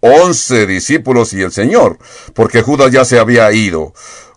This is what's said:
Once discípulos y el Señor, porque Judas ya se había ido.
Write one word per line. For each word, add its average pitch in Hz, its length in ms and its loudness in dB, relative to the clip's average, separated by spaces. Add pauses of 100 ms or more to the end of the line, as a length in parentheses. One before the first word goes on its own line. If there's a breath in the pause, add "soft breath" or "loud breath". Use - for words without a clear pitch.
Once 127 680 2
discípulos 117 680 -2
y 95 80 -4
el 90 100 -6
Señor, 139 460 -2 (360 loud breath)
porque 113 280 0
Judas 135 280 0
ya 131 140 2
se 120 140 0
había 113 340 2
ido. 90 400 -4 (440 loud breath)